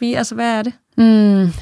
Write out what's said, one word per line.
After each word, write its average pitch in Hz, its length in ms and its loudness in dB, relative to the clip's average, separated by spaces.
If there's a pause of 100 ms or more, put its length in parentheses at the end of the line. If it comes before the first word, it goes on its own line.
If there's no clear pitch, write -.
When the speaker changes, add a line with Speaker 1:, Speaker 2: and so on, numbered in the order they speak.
Speaker 1:
be? 240 60 -6 (100)
Altså, 226 180 -6
hvad 233 120 -6 (120)
er 214 40 -6
det? 247 100 -6 (260)
Speaker 2:
Mm, 208 640 4